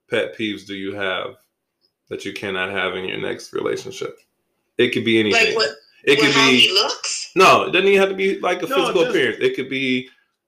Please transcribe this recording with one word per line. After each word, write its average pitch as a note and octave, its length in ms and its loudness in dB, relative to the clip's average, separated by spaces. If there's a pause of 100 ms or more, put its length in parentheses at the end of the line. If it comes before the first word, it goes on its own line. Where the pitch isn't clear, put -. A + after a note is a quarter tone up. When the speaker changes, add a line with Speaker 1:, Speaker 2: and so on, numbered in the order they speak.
Speaker 1:
pet - 280 -2
peeves G#2 280 -6
do G2+ 100 -12
you G2 200 -8
have G2 400 -4 (720)
that G2 160 -10
you G2 80 -8
cannot F#2+ 380 -4
have F#2 240 -4
in F#2 100 -6
your G2+ 140 -6
next G2 340 -8
relationship? - 640 -6 (600)
It B2 120 4
could A2+ 160 -2
be A2+ 140 4
anything. G#3+ 280 2
Speaker 2:
Like - 80 0
what? A3 140 0 (340)
Speaker 1:
It C#3+ 140 4
Speaker 2:
What, D3 100 4
Speaker 1:
could C3+ 80 2
Speaker 2:
how C3+ 140 4
Speaker 1:
be B2+ 120 6
Speaker 2:
he F#3 120 4
looks? - 640 -4
Speaker 1:
No, C#3 280 6
it - 80 -6
doesn't F#3+ 160 2
even G3 120 4
have G3 100 2
to G3 60 -6
be, F#3+ 240 -2
like, F#3 240 -2
a - 40 -8
Speaker 3:
No, C4+ 100 -4
Speaker 1:
physical G3+ 260 2
Speaker 3:
just G#3 120 -2
Speaker 1:
appearance. B2 240 0
It C3 160 0
could B2+ 140 -6
be C3 400 -2 (380)